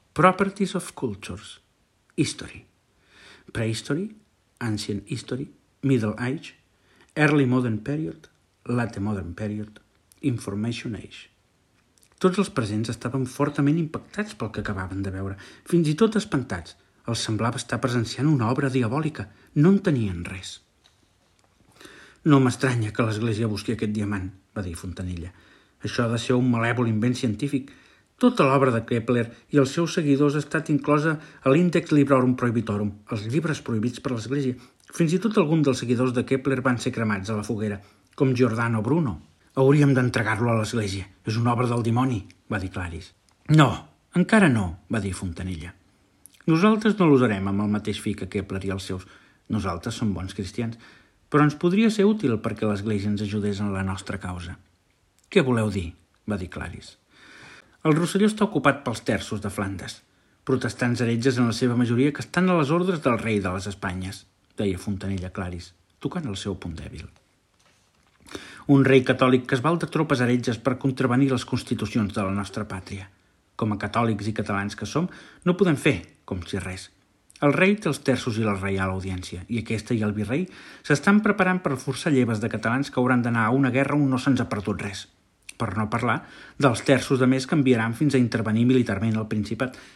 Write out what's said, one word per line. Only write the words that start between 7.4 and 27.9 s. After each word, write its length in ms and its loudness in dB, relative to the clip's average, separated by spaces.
Modern 320 2
Period, 500 -6
Late 340 -2
Modern 340 -4
Period, 460 -8
Information 760 -4
Age.» 340 -16
Tots 160 4
els 160 0
presents 380 -2
estaven 340 -4
fortament 540 0
impactats 580 -8
pel 160 -6
que 80 -6
acabaven 400 -6
de 80 -4
veure, 240 -8
fins 240 2
i 80 0
tot 160 4
espantats. 640 -4
Els 160 -4
semblava 320 -2
estar 240 -6
presenciant 480 0
una 160 2
obra 240 0
diabòlica. 540 -2
No 160 8
entenien 540 0
res. 320 -12
«No 160 6
m'estranya 560 2
que 80 0
l'Església 480 -2
busqui 240 -4
aquest 220 -4
diamant», 320 -4
va 80 -6
dir 160 -8
Fontanella. 540 -10
«Això 220 -2
ha 80 -2
de 100 -2
ser 160 0
un 140 2
malèvol 400 0
invent 260 0
científic. 540 -4